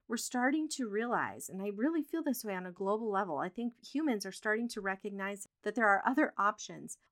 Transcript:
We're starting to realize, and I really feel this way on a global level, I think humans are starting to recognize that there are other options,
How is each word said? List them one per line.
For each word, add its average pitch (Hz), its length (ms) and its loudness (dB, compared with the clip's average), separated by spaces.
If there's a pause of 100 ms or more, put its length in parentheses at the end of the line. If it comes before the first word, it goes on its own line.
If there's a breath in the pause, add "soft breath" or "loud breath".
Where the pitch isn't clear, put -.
We're 233 100 -2
starting 285 580 0
to 254 100 -2
realize, 196 600 -2
and 190 140 -8
I 208 120 -2
really 294 280 2
feel 330 200 -4
this 269 220 -2
way 202 100 -4
on 185 120 -4
a 180 40 -8
global 208 400 -2
level, 190 280 0
I 160 100 -2
think 233 240 -4 (100)
humans 269 440 -2
are 190 40 -8
starting 220 380 0
to 214 140 -8
recognize 196 680 -4 (160)
that 208 100 -2
there 226 140 6
are 196 180 8
other 269 320 4
options, 196 580 -2 (160)